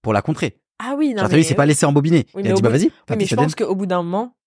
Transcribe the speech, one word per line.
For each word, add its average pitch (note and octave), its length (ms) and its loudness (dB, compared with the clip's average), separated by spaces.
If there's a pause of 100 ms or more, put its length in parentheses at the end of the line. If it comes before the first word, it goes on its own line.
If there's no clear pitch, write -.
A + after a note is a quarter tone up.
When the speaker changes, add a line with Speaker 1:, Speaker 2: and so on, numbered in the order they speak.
Speaker 1:
pour A2 120 -4
la G2+ 100 2
contrer. D3 380 -6 (180)
Speaker 2:
Ah B3+ 180 -6
oui, D4 180 0
non, G3+ 80 -2
Speaker 1:
Genre, - 20 -
t'as G#3 60 0
vu, - 60 0
Speaker 2:
mais D#3+ 60 6
Speaker 1:
il - 20 4
s'est D#3+ 120 0
pas C#3+ 80 2
Speaker 2:
oui. D3 40 2
Speaker 1:
laissé D3+ 160 2
embobiner. D3 500 2
Speaker 2:
Oui, G2 80 -8
Speaker 1:
Il G2+ 40 -4
a A2 40 0
Speaker 2:
mais F#2+ 40 2
Speaker 1:
dit, F#2+ 60 2
Speaker 2:
au « - 20 -
Speaker 1:
Bah, A#2 60 2
Speaker 2:
bout A#2 80 2
Speaker 1:
vas-y, D#3+ 80 2
fais - 40 2
Speaker 2:
oui, - 40 0 (160)
Speaker 1:
un - 80 -2
Speaker 2:
mais - 80 -4
Speaker 1:
test F#3 60 -4
Speaker 2:
je A#3 40 0
Speaker 1:
A - 40 0
D - 40 2
N. » D3+ 60 2
Speaker 2:
pense D#3 80 -8
qu'au G3+ 180 -2
bout F#3+ 120 -4
d'un F3+ 180 -2
moment G3+ 320 -6 (100)